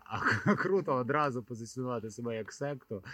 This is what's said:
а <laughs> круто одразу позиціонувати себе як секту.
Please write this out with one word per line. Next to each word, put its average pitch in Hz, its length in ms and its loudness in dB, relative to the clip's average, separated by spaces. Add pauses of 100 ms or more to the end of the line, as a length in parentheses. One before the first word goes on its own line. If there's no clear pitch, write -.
а 110 500 2
<laughs> - 20 -2
круто 175 380 2
одразу 127 480 2
позиціонувати 117 680 -4
себе 117 260 -4
як 107 160 -6
секту. 131 600 -6